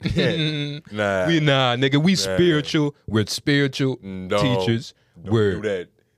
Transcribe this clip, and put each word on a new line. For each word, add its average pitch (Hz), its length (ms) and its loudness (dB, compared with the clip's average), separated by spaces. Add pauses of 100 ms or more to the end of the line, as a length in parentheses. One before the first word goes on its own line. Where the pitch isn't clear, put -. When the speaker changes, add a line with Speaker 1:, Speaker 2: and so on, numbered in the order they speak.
Speaker 1:
<laughs> 147 880 -4
Speaker 2:
Nah. 101 360 0
Speaker 1:
We, 165 120 2
nah, 135 360 2
nigga, 135 280 2
we 190 100 4
Speaker 2:
Nah. 180 40 0
Speaker 1:
spiritual. 151 800 0 (120)
We're 104 200 0
spiritual 139 760 0
Speaker 2:
No. 95 400 -2
Speaker 1:
teachers. 113 520 0 (300)
Speaker 2:
Don't 98 100 -4
Speaker 1:
We're 104 200 4
Speaker 2:
do 87 80 -6
that. 98 280 -4 (280)